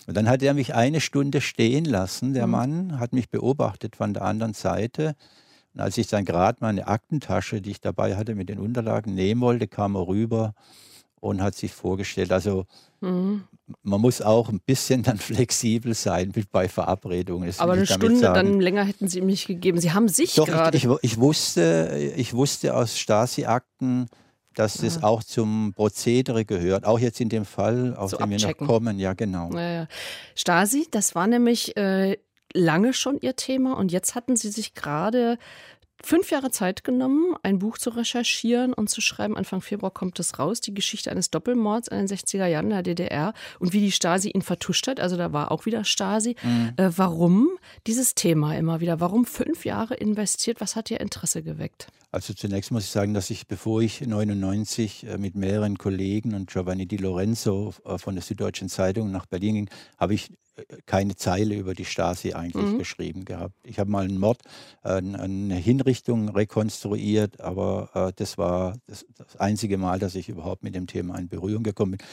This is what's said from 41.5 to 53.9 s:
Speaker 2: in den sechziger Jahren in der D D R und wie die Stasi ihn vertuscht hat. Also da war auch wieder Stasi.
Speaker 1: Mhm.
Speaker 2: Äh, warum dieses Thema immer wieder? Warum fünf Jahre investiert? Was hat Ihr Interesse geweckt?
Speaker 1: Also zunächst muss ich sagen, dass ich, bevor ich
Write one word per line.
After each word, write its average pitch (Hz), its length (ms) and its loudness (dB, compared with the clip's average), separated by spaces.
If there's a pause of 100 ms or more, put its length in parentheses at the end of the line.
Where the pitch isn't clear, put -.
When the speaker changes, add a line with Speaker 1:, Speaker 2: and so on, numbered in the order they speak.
Speaker 2:
in 196 120 -6
den 196 100 0
sechziger 190 380 -2
Jahren 160 180 2
in 214 60 0
der 185 120 0
D 180 120 -2
D 175 100 -2
R 160 280 -2 (260)
und 180 120 0
wie 208 80 4
die 202 140 4
Stasi 190 380 2
ihn 196 100 0
vertuscht - 480 -2
hat. 262 100 -4
Also 180 160 0
da 170 160 -2
war 147 200 -2
auch - 140 -2
wieder 220 200 -2
Stasi. 214 580 0
Speaker 1:
Mhm. 117 320 2
Speaker 2:
Äh, 185 220 4
warum 180 500 6 (400)
dieses 240 280 0
Thema 156 420 2
immer 160 240 0
wieder? 170 180 0
Warum 190 240 2
fünf - 400 -4
Jahre 214 300 -2
investiert? 214 640 -2
Was 202 160 -6
hat 226 160 -6
Ihr - 80 -4
Interesse - 440 -6
geweckt? 156 440 -10 (240)
Speaker 1:
Also 95 220 -4
zunächst 98 380 -4
muss 110 120 -2
ich - 60 -8
sagen, 104 240 0
dass 98 160 -2
ich, - 180 -10
bevor 110 340 -2
ich 113 200 -2